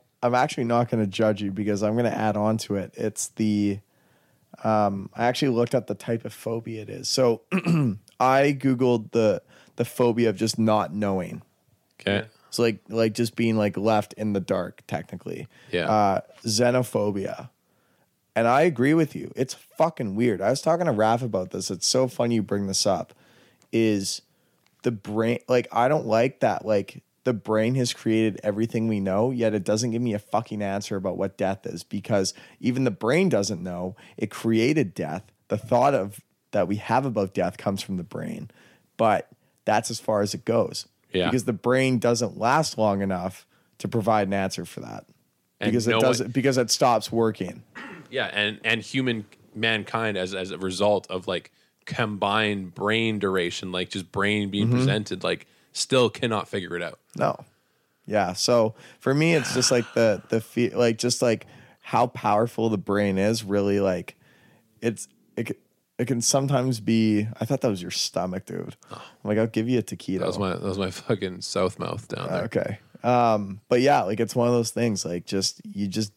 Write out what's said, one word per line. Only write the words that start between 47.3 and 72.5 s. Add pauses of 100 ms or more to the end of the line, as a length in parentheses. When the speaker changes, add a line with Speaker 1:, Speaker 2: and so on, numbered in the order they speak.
Speaker 2:
Yeah,
and,
and
human, (280)
mankind
as,
as
a
result
of,
like, (340)
combined
brain
duration,
like,
just
brain
being
Speaker 1:
Mm-hmm.
Speaker 2:
presented,
like, (260)
still
cannot
figure
it
out. (160)
Speaker 1:
No. (600)
Yeah.
So (240)
for
me,
it's
just,
like,
the,
the
fe-,
like,
just,
like, (340)
how
powerful
the
brain
is
really,
like, (640)
it's, (280)
it,
c-, (420)
it
can
sometimes
be, (120)
I
thought
that
was
your
stomach,
dude. (160)
Speaker 2:
Oh.
Speaker 1:
I'm
like,
"I'll
give
you
a
taquito."
Speaker 2:
That
was
my,
that
was
my
fucking
south
mouth
down
there.
Speaker 1:
Okay. (240)